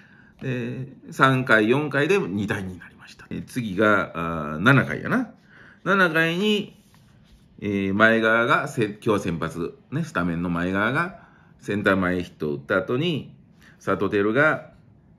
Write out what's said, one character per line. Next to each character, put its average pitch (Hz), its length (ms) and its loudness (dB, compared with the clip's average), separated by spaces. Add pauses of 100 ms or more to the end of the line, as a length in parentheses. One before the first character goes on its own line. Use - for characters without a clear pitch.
(420)
で、 127 460 -8 (240)
三 131 320 4
回、 110 260 4
四 143 200 2
回 143 180 0
で 202 100 2
二 101 300 -4
対 104 160 -4
二 92 100 -10
に 87 60 -16
な - 80 -20
り - 80 -20
ま - 140 -20
し - 60 -20
た。 - 140 -20
え、 87 120 -8
次 107 340 -8
が、 101 380 2
あ 82 440 -6
ー、 - 20 -8
七 120 260 6
回 - 180 -6
や 104 60 -6
な。 233 220 -2 (520)
七 180 280 2
回 165 260 0
に、 208 440 -2 (760)
え 98 320 -2
ー、 - 20 -2
前 113 280 4
川 113 240 2
が 165 240 0
せ-、 117 160 -2
今 104 160 -6
日 117 80 -2
は 101 100 4
先 85 180 -4
発、 82 400 -6 (140)
ね、 156 140 -4
ス - 80 -18
タ 87 100 -2
メ 85 120 -2
ン 85 60 -4
の 87 80 -4
前 87 220 -2
川 104 220 0
が 175 260 -4 (400)
セ 104 160 -6
ン 101 80 -4
タ 101 80 4
ー 95 60 4
前 90 260 0
ヒ - 80 -14
ッ - 40 -20
ト 76 140 -6
を 73 40 -2
打 71 40 -6
っ - 40 -8
た 98 160 0
後 120 200 -2
に、 160 380 -4 (480)
佐 98 160 0
藤 98 100 0
輝 104 220 2
が 151 400 0 (480)